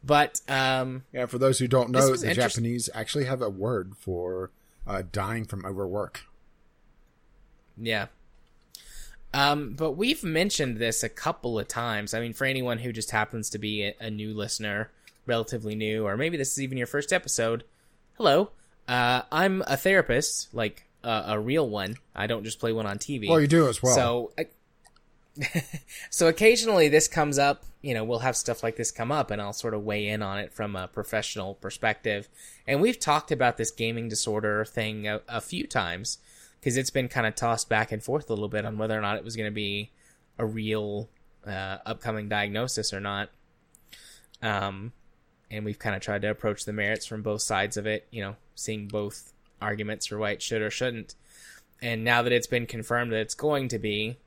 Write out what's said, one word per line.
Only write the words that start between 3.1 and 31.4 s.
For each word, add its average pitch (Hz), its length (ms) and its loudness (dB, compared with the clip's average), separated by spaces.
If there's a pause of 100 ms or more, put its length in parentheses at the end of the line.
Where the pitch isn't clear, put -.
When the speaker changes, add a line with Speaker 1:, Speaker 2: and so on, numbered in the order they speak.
Speaker 2:
have 127 180 -2
a 107 80 0
word 98 460 -2
for, 92 540 -4 (360)
uh, 95 240 -4
dying 107 340 -2
from 98 220 -8
overwork. 95 580 -4 (1500)
Speaker 1:
Yeah. 110 300 -2 (1300)
Um, 143 400 2
but 156 180 -2
we've 226 320 0
mentioned 160 540 0
this 113 240 0
a - 60 -2
couple 123 500 -4
of - 100 -4
times. 113 460 -4
I 113 60 -2
mean, 117 120 -6
for 135 140 -4
anyone 127 320 0
who 120 140 -6
just 110 180 -6
happens 107 400 0
to 104 80 -6
be 104 240 -2
a, 101 180 -2
a 113 100 -6
new 107 220 -6
listener, 107 580 -4 (360)
relatively 110 480 -2
new, 110 320 0
or 98 100 0
maybe 160 200 -2
this 135 160 -2
is 139 100 -4
even 131 160 -4
your 120 80 -2
first 143 260 -2
episode, 120 520 0 (520)
hello. 185 340 6 (380)
Uh, 123 420 4
I'm 190 360 2
a 139 100 2
therapist, 156 800 2
like, 110 340 -4 (160)
uh, 113 220 0
a 107 120 0
real 131 300 2
one. 104 280 -4 (180)
I 104 120 -2
don't 110 160 -2
just 110 160 -8
play 117 140 0
one 110 140 -2
on 101 120 -4
T 143 200 -4
V. 107 100 -2
Speaker 2:
Well, 160 120 8
you 147 60 6
do 156 220 8
as 113 140 -2
well. 127 120 8
Speaker 1:
So, 120 440 4
uh, 160 60 0 (960)
<laughs> 156 200 0 (500)
so - 160 4
occasionally 208 640 8
this 151 180 8
comes 147 320 2
up, 143 260 4 (180)
you 139 120 -2
know, 110 100 -2
we'll 117 160 0
have 127 160 0
stuff - 260 -2
like 113 140 -2
this 113 140 -2
come 117 220 -4
up, 147 180 0
and 104 100 -2
I'll 101 120 -6
sort 110 220 -4
of 104 100 -4
weigh 104 240 0
in 107 140 -2
on 98 160 -4
it 101 140 -8
from 104 220 -6
a 92 140 -6
professional 104 680 -4